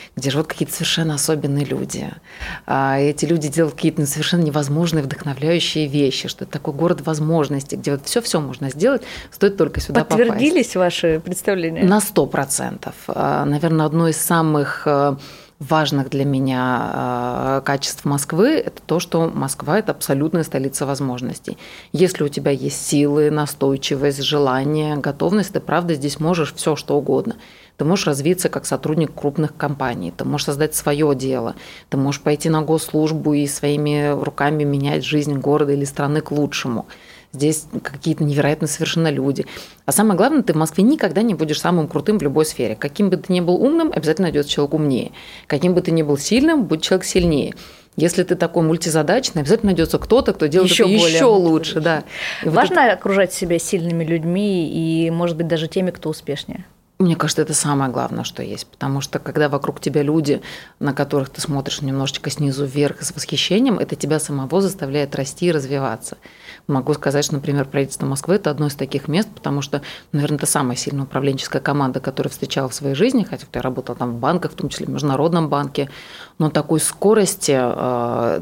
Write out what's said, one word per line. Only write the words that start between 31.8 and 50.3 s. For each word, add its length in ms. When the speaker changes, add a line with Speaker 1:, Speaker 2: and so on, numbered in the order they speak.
Speaker 1:
ты 80
можешь 240
пойти 280
на 120
госслужбу 720
и 140
своими 640
руками 420
менять 400
жизнь 340
города 320
или 140
страны 360
к 100
лучшему. 540
Здесь 320
какие-то 400
невероятные 460
совершенно 420
люди. 340
А 60
самое 260
главное, 240
ты 120
в 20
Москве 300
никогда 360
не 120
будешь 260
самым 300
крутым 280
в 60
любой 220
сфере. 300
Каким 340
бы 80
ты 160
ни 80
был 200
умным, 320
обязательно 360
найдется 240
человек 200
умнее. 380
Каким 260
бы 80
ты 100
ни 100
был 160
сильным, 460
будет 180
человек 240
сильнее. 480
Если 260
ты 120
такой 280
мультизадачный, 800
обязательно 320
найдется 260
кто-то, 340